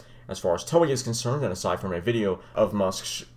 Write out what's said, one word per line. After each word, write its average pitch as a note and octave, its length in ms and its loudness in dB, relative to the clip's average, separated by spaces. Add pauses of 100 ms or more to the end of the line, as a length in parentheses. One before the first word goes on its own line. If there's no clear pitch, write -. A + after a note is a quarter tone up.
(280)
As - 100 -8
far F2 160 2
as - 80 -2
towing E3 280 4
is B2+ 120 0
concerned, B2 400 -2
and G2+ 100 -2
aside F2+ 280 -2
from F#2+ 120 -4
a E2+ 80 -2
video G2+ 380 0 (160)
of G2+ 180 4
Musk F#2+ 320 0
sh-, - 200 -8 (120)